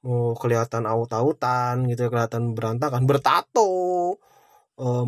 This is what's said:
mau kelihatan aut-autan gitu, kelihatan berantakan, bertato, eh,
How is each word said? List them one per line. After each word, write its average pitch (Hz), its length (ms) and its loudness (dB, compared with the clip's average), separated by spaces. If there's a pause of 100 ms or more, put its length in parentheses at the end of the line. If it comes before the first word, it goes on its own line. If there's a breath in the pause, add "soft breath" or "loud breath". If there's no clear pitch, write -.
mau 120 320 0
kelihatan 117 480 0
aut-autan 123 1040 0
gitu, 120 160 -2
kelihatan 117 480 -2
berantakan, 123 560 -2
bertato, 180 1120 2 (560 soft breath)
eh, 123 300 0